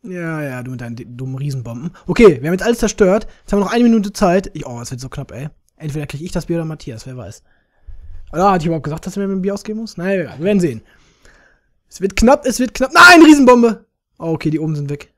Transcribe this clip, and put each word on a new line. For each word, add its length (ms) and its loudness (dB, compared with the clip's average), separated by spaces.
Ja, 380 -8
ja, 220 -8
du 80 -10
mit 100 -10
deinen 140 -10
di-, 100 -16
dummen 320 -12
Riesenbomben. 540 -8
Okay, 340 6
wir 60 -6
haben 60 -2
jetzt 100 -4
alles 140 0
zerstört. 500 0
Jetzt 100 -10
haben 80 0
wir 60 0
noch 80 -6
eine 100 2
Minute 300 2
Zeit. 420 0
Ich, 100 -12
oh, 140 -14
es 120 -14
wird 100 -12
so 80 -14
knapp, 220 -12
ey. 180 -12
Entweder 320 -8
krieg 140 -12
ich 100 -12
das 140 -6
Bier 120 -4
oder 80 -6
Matthias, 400 -12
wer 120 -16
weiß. 260 -16
Oder 200 0
hatte 100 0
ich 60 -4
überhaupt 180 -4
gesagt, 220 -8
dass 100 -10
er 100 -4
mir 60 -4
ein 80 -4
Bier 140 -4
ausgeben 240 -10
muss? 180 -14
Naja, 240 -2
egal, 160 -10
wir 80 -6
werden 140 2
sehen. 240 -2
Es 100 -20
wird 160 -6
knapp, 300 4
es 140 -4
wird 160 -4
knapp. 180 -4
Nein, 300 10
Riesenbombe! 640 6
Oh, 140 -4
okay, 160 -4
die 100 -4
oben 160 -4
sind 140 -8
weg. 280 -12